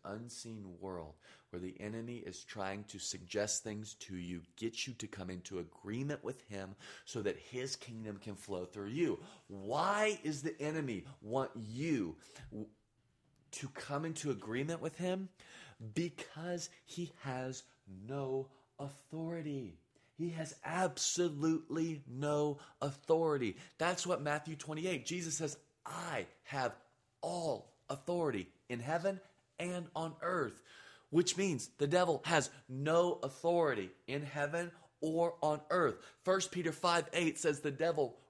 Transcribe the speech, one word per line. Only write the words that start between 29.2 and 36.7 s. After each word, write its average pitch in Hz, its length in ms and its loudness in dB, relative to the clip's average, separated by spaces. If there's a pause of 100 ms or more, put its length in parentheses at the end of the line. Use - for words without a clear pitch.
and 175 380 -4
on 160 260 -2
earth," 165 400 0 (480)
which 170 280 6
means 180 320 2 (100)
the 143 80 4
devil 175 380 6
has 156 260 6 (180)
no 160 540 4
authority 139 640 4 (160)
in 139 160 -2
heaven 147 500 -2 (280)
or 165 420 4
on 151 180 4 (120)
earth. 165 240 6 (280)
First 185 280 4
Peter 165 200 2